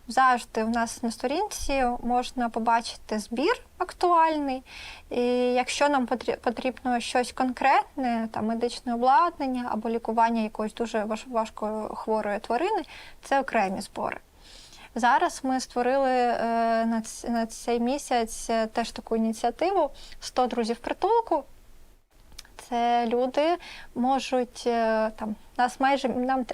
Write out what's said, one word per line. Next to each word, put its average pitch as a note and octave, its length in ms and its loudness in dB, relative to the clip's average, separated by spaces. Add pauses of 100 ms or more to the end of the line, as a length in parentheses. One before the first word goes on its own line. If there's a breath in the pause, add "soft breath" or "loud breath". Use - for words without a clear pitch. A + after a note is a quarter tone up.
завжди B3 560 4
в A3 60 0
нас A#3 340 -2
на A3+ 80 -2
сторінці C#4 760 -2 (180)
можна B3 460 0
побачити A3+ 720 0
збір C#4 420 0 (160)
актуальний. D#4+ 840 2 (460 loud breath)
І B3 120 0 (320)
якщо B3+ 360 2
нам C4 180 2
потрі-, A#3 300 -2
потрібно B3 600 -2
щось B3 320 0
конкретне, C4 1000 0
там, - 140 -4
медичне A#3 480 -2
обладнання C4 800 2
або A3 180 -4
лікування A3+ 520 2
якоїсь G#3+ 320 -4
дуже A3+ 300 -2
важ-, A3 280 -6
важко A3 640 -4
хворої G#3 440 -2
тварини, E4 440 0 (400 loud breath)
це C4+ 180 2
окремі G3+ 400 -2
збори. - 360 -8 (800 loud breath)
Зараз C4 480 2
ми C4 160 0
створили, B3+ 520 0
е, A#3+ 240 2 (500)
на A3+ 160 0
ц-, - 280 -10
на A#3 160 0
цей A#3+ 340 -2
місяць, A#3+ 720 -2
е, A3+ 180 0
теж A3+ 240 -4
таку - 240 -6
ініціативу B3 760 0 (300 loud breath)
«Сто - 280 0
друзів A#3 300 -2
притулку». F#4 680 0 (1300)
Це A#3+ 380 2
люди C4 500 2 (380 loud breath)
можуть, B3+ 720 0
е, A3 480 2
там, G#3+ 200 -6 (220)
нас B3 220 0
майже, C4+ 280 2
нам, B3+ 460 0